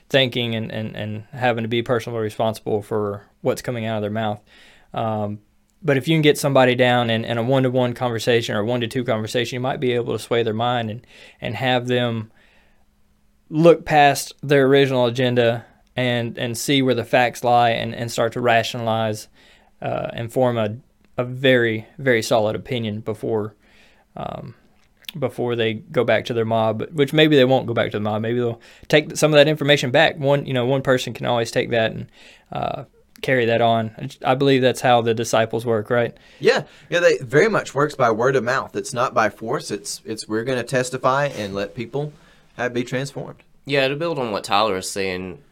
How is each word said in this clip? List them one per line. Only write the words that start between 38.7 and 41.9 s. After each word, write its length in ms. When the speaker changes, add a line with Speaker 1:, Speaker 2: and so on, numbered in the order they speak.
Speaker 2:
It's 180
not 200
by 160
force. 420
It's, 320
it's 240
we're 160
gonna 200
testify 640
and 280
let 200
people 360